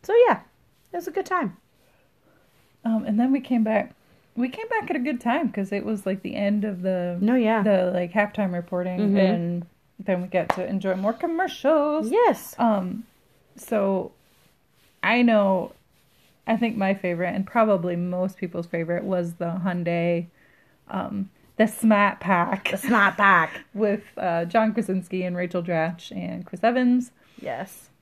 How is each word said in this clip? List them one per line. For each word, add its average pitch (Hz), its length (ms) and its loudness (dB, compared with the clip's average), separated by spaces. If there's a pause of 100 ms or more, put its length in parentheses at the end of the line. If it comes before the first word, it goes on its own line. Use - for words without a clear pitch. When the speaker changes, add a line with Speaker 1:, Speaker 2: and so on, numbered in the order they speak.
Speaker 1:
So 392 100 -4 (140)
yeah, 302 120 2 (520)
it - 40 -12
was 349 120 -6
a - 40 -10
good 381 160 -4
time. 339 300 -2 (1300)
Speaker 2:
Um, 220 220 0
and 214 140 0
then 262 120 4
we 269 80 4
came 247 240 0
back. 214 300 0 (420)
We 247 140 -2
came 440 200 -10
back 440 200 -2
at - 60 0
a 285 40 -2
good 247 220 -2
time 254 300 0
'cause 196 200 -4
it 202 140 -4
was, 208 200 -4
like, 196 180 -2
the - 120 -8
end 202 280 0
of 190 180 -4
the 180 400 -2
Speaker 1:
No, 226 140 4
yeah. 220 260 2
Speaker 2:
the, 185 320 4
like, 180 200 -2
halftime 208 400 0
reporting, 180 460 -4
Speaker 1:
Mm-hmm. 202 180 2
Speaker 2:
and 175 480 0 (340)
then 185 240 -2
we 185 60 -10
got 180 260 -2
to 180 100 -4
enjoy 190 300 -2
more 196 180 -2
commercials. 311 960 0
Speaker 1:
Yes. 403 480 0
Speaker 2:
Um, 208 460 0 (520)
so 196 560 -2 (920)
I 233 180 2
know, 208 520 4 (720)
I 226 100 2
think 226 200 0
my 196 180 2
favorite, 175 400 -2
and 190 100 -2
probably 196 500 2
most 180 420 -2
people's 175 280 -6
favorite, 170 380 -4
was 180 320 -2
the 170 280 -4
Hyundai, 170 640 0 (640)
um, 196 400 -6 (280)
the 220 100 4
Smart 208 520 4
Pack. 180 520 0
Speaker 1:
The 190 60 -4
Smart 202 400 2
Pack. 185 500 4
Speaker 2:
<laughs> - 80 -20
With, 208 280 0 (140)
uh, 170 280 -2
John 220 280 2
Krasinski 185 500 -4
and 180 140 -4
Rachel 180 240 -4
Dratch 170 540 -4
and 180 300 -8
Chris 190 180 -8
Evans. 247 480 2 (280)
Speaker 1:
Yes. - 500 -12 (120)